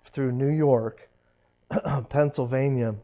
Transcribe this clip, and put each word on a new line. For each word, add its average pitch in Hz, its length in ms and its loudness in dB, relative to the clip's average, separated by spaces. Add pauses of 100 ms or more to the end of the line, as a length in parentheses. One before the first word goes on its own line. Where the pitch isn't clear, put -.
through 131 260 -2
New 135 180 0
York, 135 580 2 (640)
<clears throat> 139 380 -2
Pennsylvania. 131 960 0